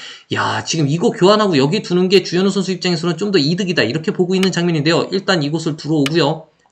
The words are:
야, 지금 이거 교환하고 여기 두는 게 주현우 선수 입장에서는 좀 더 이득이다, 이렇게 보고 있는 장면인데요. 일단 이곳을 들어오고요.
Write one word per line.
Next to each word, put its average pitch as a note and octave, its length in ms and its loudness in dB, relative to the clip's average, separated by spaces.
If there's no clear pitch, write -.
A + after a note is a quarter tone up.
야, G#2 320 -2
지금 D#3 240 -2
이거 E3+ 220 0
교환하고 G3 480 2
여기 D3+ 240 2
두는 F3+ 260 0
게 F3+ 160 4
주현우 F#3+ 260 0
선수 F#3+ 220 -2
입장에서는 E3+ 460 -2
좀 G3+ 140 -4
더 F#3+ 60 2
이득이다, E3+ 460 0
이렇게 D#3 300 -2
보고 F#3 200 0
있는 F#3+ 200 2
장면인데요. E3 580 0
일단 F#3+ 320 0
이곳을 D#3 320 -4
들어오고요. D#3 720 0